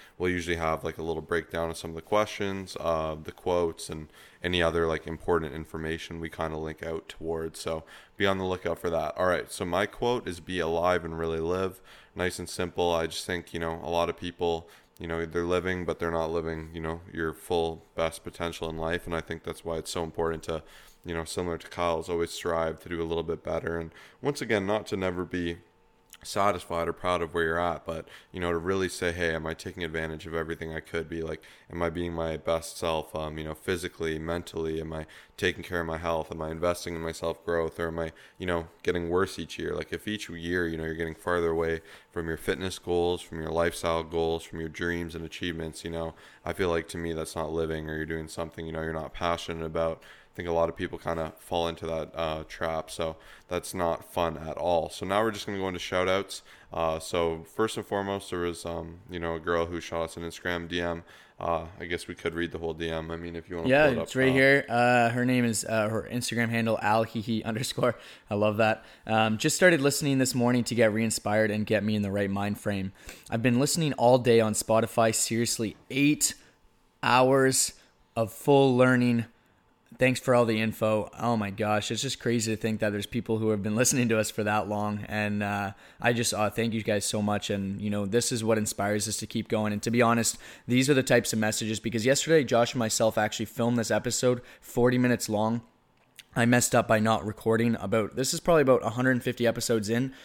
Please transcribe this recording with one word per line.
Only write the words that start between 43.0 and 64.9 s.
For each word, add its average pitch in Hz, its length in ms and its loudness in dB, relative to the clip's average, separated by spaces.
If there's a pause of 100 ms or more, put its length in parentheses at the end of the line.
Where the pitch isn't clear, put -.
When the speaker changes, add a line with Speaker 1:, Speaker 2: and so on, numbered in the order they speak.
Speaker 1:
from 82 180 -12
your 78 120 -6
lifestyle 82 520 0
goals, 82 400 0
from - 160 -12
your 80 100 -6
dreams 85 440 -4
and 82 100 -8
achievements, 80 600 -8
you 82 60 -8
know, 82 240 -6 (280)
I 85 80 -4
feel 92 180 0
like 82 200 0
to 87 80 -10
me 85 160 -4
that's 80 220 -6
not 80 180 -4
living, 80 360 -2
or 78 60 -4
you're 78 120 -4
doing 80 200 -6
something, 82 380 -10
you 80 80 -8
know, 80 80 -6
you're 80 100 -4
not 80 220 -8
passionate 85 520 -2
about. 82 360 -2
I - 360 -20
think 87 120 -6
a 85 40 0
lot 82 160 4
of 82 60 -8
people 87 240 -6
kinda 82 400 -4
fall 85 280 0
into 85 200 -6
that, 80 260 -4
uh, 78 340 -2
trap, 80 440 -4
so 80 240 -4 (320)
that's 87 260 -4
not 85 400 -2
fun 82 240 0
at 80 180 -8
all. 82 360 2
So - 120 -12
now 98 200 2
we're 113 80 0
just 101 160 -8
gonna 101 100 -4
go 95 100 -2
into 90 120 -4
shout 92 280 0
outs. 95 360 0 (280)
Uh, 82 280 0
so 82 440 0 (120)
first 110 200 0
and 107 80 -6
foremost, 98 460 -2
there 90 120 -4
was, 85 220 -4
um, 85 360 -8 (100)
you 90 100 -8
know, 85 140 -2
a 82 60 -4
girl 85 260 2
who 85 160 -6
shot 82 220 -4
us 82 120 -8
an 85 60 -10
Instagram 87 460 -4
D 85 120 -4
M. 85 240 -2 (360)
Uh, 85 260 -2 (140)
I 87 60 -10
guess 85 220 -4
we 90 60 -8
could 82 220 -6
read 85 160 -2
the 82 80 -8
whole 82 160 -4
D 82 120 -4
M. 80 220 -4
I 85 60 -6
mean, 85 200 -8
if 82 140 -12
you 90 60 -8
wanna 82 140 -2
Speaker 2:
Yeah, 143 160 6
Speaker 1:
pull 131 80 4
it 113 40 -2
up, 82 60 -2
Speaker 2:
it's - 120 -8
right 131 140 4
Speaker 1:
uh, 131 40 4
Speaker 2:
here. 135 360 6
Uh, 120 400 4